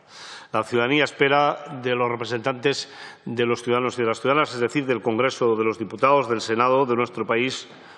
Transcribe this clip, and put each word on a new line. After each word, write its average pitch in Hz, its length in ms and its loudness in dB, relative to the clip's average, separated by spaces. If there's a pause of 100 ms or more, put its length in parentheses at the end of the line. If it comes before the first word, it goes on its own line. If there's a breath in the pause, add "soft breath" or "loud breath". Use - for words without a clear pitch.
(520 loud breath)
La 110 120 0
ciudadanía 131 420 2
espera 143 760 0
de 123 140 0
los 123 160 0
representantes 120 800 -4 (340 loud breath)
de 120 200 0
los 117 180 0
ciudadanos 123 340 0
y 120 40 -2
de 113 80 2
las 110 120 -2
ciudadanas, 135 320 2
es 123 60 -8
decir, 127 260 0
del 123 160 0
Congreso 120 540 2
de 110 80 -2
los 110 160 0
Diputados, 120 500 2
del 110 120 0
Senado 127 440 2
de 120 100 0
nuestro 113 300 -2
país, 117 420 -2 (300 loud breath)